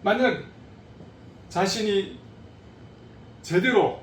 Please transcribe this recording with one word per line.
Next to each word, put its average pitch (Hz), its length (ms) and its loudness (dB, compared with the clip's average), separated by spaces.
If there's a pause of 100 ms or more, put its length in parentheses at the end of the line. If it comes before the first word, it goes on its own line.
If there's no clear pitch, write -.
만약 226 400 0 (1040)
자신이 196 680 -2 (1200)
제대로 196 600 2